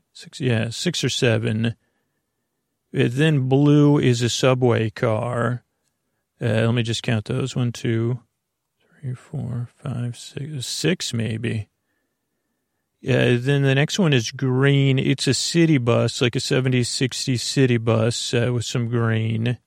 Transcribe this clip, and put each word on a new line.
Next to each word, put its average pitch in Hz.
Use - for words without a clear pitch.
six. -
Yeah, 113
six -
or 127
seven. 113
Uh, 131
then 139
blue 147
is 123
a 117
subway 123
car. 120
Uh, 113
let 117
me 120
just 113
count 113
those. 131
One, 120
two, 117
three, 127
four, 120
five, 120
six, 143
six -
maybe. 113
Uh, 127
then 139
the 135
next 147
one 156
is 117
green. 135
It's 139
a 131
city 165
bus, 117
like 120
a 127
seventies, 127
sixties -
city 123
bus, 113
uh, 120
with 117
some 120
green. 113